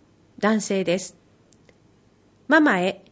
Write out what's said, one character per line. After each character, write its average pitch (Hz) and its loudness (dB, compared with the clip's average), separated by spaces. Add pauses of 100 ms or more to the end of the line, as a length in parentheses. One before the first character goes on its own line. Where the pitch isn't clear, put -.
(380)
う。 - -10
男 214 2
性 196 -4
で 175 -2
す。 - -16 (1300)
マ 311 4
マ 262 2
へ、 185 -4